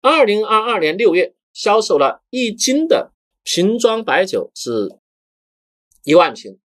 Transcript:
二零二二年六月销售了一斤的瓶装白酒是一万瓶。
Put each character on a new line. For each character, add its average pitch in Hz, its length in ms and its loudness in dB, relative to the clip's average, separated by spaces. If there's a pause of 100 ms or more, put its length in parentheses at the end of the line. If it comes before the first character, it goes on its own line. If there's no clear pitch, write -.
二 294 220 2
零 214 220 0
二 220 140 0
二 220 200 -2
年 156 160 -2
六 202 200 2
月 - 180 0 (180)
销 214 300 0
售 185 160 0
了 139 320 0
一 240 240 -4
斤 277 340 0
的 - 240 0 (300)
瓶 208 380 -2
装 226 260 0
白 160 220 0
酒 95 260 -6
是 110 460 -6 (1040)
一 143 100 0
万 160 220 4
瓶。 98 340 -18